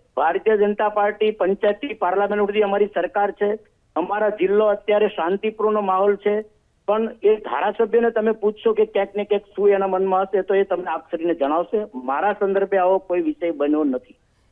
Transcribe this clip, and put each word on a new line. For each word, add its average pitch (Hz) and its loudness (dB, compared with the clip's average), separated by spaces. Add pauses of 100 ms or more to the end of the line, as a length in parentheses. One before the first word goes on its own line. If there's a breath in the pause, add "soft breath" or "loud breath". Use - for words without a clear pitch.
(180)
ભારતીય 175 0
જનતા 208 0
પાર્ટી, 208 0
પંચાયતથી 202 -2
પાર્લામેન્ટ 202 -2
સુધી 202 0
અમારી 202 2
સરકાર 202 -2
છે. 208 -2 (360)
અમારા 208 -2
જિલ્લો 208 2
અત્યારે 208 2
શાંતિપૂર્ણ 208 -2
માહોલ 196 2
છે, 208 -2 (420)
પણ 220 0 (140)
એ 214 6
ધારાસભ્યને 214 0
તમે 220 0
પૂછશો 214 -2
કે 214 2
ક્યાંક 202 -4
ને 208 -4
ક્યાંક 202 -2 (120)
શું 202 2
એના 196 2
મનમાં 190 0
હશે 190 0
તો 190 0
એ 196 4
તમને 180 -4
આપ 160 -8
કરીને 170 -2
જણાવશે. 170 -2 (100)
મારા 143 -2
સંદર્ભે 196 0
આવો 185 4
કોઈ 180 -2
વિષય 165 -2
બન્યો 151 0
નથી. 127 -4 (340)